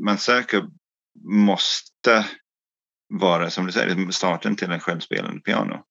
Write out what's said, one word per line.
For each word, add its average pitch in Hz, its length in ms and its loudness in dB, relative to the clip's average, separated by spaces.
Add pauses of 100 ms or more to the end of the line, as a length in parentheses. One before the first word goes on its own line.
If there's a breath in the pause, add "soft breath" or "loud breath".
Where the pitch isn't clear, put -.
man 101 140 0
söker 120 500 0 (560)
måste 104 1000 2 (840 loud breath)
vara, 85 420 2
som 92 160 -2
du 90 60 -4
säger, 92 380 0
starten 92 460 0
till 90 140 -4
en 82 100 -4
självspelande 82 600 -6
piano. - 500 -4